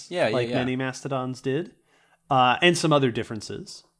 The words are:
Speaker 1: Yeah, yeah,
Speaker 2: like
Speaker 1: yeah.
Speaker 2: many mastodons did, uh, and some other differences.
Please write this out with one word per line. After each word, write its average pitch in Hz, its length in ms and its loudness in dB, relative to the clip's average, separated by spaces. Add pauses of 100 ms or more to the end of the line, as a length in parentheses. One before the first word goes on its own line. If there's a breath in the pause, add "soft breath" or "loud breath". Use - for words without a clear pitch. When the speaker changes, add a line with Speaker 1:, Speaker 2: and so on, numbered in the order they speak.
Speaker 1:
Yeah, 175 200 0
yeah, 110 60 -2
Speaker 2:
like 123 140 -2
Speaker 1:
yeah. 123 60 -4
Speaker 2:
many 127 200 -2
mastodons 127 680 -6
did, 147 300 -4 (580 soft breath)
uh, 127 320 4
and 175 160 6
some 156 160 2
other 135 160 4
differences. 107 720 -8 (160)